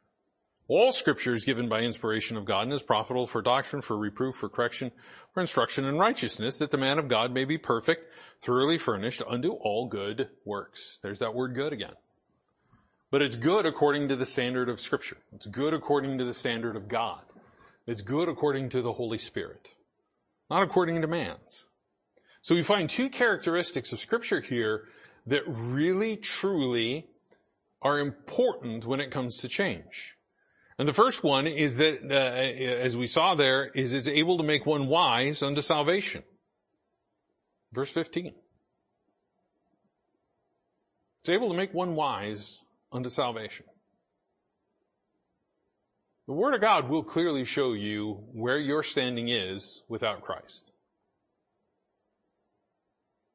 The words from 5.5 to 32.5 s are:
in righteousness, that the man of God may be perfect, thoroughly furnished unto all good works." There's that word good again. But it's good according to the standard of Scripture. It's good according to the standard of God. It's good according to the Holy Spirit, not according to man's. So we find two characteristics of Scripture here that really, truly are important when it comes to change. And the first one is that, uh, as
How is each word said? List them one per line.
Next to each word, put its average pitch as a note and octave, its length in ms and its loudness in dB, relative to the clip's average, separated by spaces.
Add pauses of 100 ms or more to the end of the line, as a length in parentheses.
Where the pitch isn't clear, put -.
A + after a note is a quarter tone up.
in C#3 100 0
righteousness, C3 640 0
that D3 120 -2
the D3+ 60 2
man C3+ 220 2
of C#3+ 100 -2
God A#2+ 240 2
may C3 140 0
be D#3 100 0
perfect, D#3 540 0 (300)
thoroughly C3+ 360 2
furnished A#2+ 500 -2
unto B2 260 -2
all A2 340 -2
good G#2 420 -4 (160)
works." - 580 -10
There's G2+ 180 -8
that A2+ 140 -2
word B2+ 200 -2
good C#3+ 180 -2
again. G#2 220 -8 (1160)
But C#3 120 4
it's A#2+ 140 0
good F3 280 4
according D3 440 2
to C3+ 80 2
the B2 100 -2
standard B2 420 0
of A#2 100 -4
Scripture. - 380 -4 (160)
It's - 140 -18
good C3 260 -2
according C3+ 460 0
to B2+ 80 -2
the B2 80 -6
standard A#2 420 -4
of G2+ 100 -10
God. A#2 360 -4 (640)
It's A2+ 160 -6
good D3 260 -2
according C3+ 400 -2
to B2 140 -2
the A#2 100 -2
Holy A#2 240 -4
Spirit, - 560 -10 (760)
not F3 120 2
according E3+ 380 2
to D#3 80 0
man's. D3 560 -6 (760)
So - 140 2
we F3 80 4
find G3 260 2
two C4 220 0
characteristics F3 840 0
of B2 60 -8
Scripture G#3+ 420 -2
here A2 440 0 (420)
that C#3 200 2
really, E3 720 0
truly C#3 880 -2 (760)
are C#3+ 160 2
important C3 880 -2
when C3+ 140 0
it C3+ 100 -6
comes B2 280 -6
to B2+ 100 -10
change. - 680 -4 (640)
And C3+ 80 0
the D3 60 2
first A3+ 320 4
one C#3+ 240 4
is C#3+ 300 2
that, D3+ 300 4
uh, C#3 60 0
as B2+ 800 2